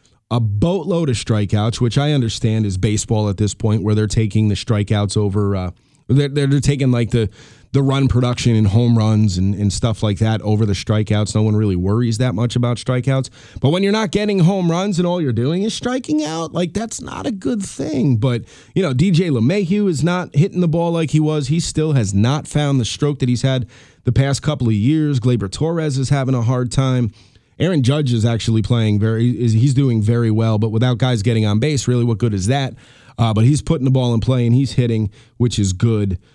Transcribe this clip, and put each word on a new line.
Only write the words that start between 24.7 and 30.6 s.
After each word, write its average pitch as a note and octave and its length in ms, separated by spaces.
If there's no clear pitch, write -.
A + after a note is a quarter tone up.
years. C#3+ 480
Gleyber G#2+ 280
Torres D#3 480
is C3 120
having C3+ 260
a A#2+ 60
hard B2 320
time. B2+ 400
Aaron D#3+ 260
Judge C3+ 280
is A2+ 140
actually A2+ 380
playing A2 360
very, A2+ 300
is, A#2 240
he's B2+ 200
doing A#2+ 280
very A#2 300
well, A2 260
but G#2+ 140